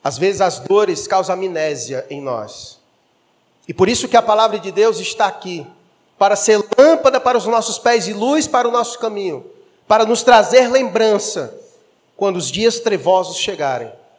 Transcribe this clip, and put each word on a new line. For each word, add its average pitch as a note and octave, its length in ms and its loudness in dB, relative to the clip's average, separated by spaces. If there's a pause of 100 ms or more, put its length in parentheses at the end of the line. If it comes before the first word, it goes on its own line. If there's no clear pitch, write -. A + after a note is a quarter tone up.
às C#3 140 -6
vezes F#3+ 240 -2
as F#3 180 0
dores G3 480 0
causam F#3 280 -2
amnésia D3+ 720 -6
em C#3+ 120 -12
nós. A#2 580 -12 (880)
E - 60 -10
por F#3 160 0
isso A#3+ 180 -2
que A#3 80 2
a A3+ 60 6
palavra G#3+ 360 2
de F#3 140 -10
Deus G#3 260 2
está - 280 -4
aqui, F3 400 -10 (520)
para G3 180 2
ser G#3 260 2 (160)
lâmpada C4 420 6
para B3 160 0
os F#3+ 100 -2
nossos A3 320 -2
pés A#3 300 0
e G#3+ 40 -8
luz B3+ 340 -2
para B3 220 0
o A#3 40 -2
nosso A#3 260 -4
caminho, G3 460 -6 (420)
para A3 200 4
nos A#3 160 0
trazer B3 460 6
lembrança G#3+ 920 -2 (580)
quando F#3+ 200 -2
os C#3 140 -6
dias A3 300 0
trevosos F#3 560 0
chegarem. C3+ 560 -6 (260)